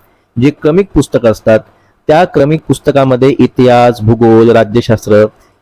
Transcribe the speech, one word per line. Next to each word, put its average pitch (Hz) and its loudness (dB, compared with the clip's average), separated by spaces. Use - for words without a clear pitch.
जे 139 2
क्रमिक 160 -2
पुस्तकं 127 -2
असतात, 110 -2
त्या 160 2
क्रमिक 151 -2
पुस्तकामध्ये 135 -2
इतिहास, 123 0
भूगोल, 113 2
राज्यशास्त्र, 107 0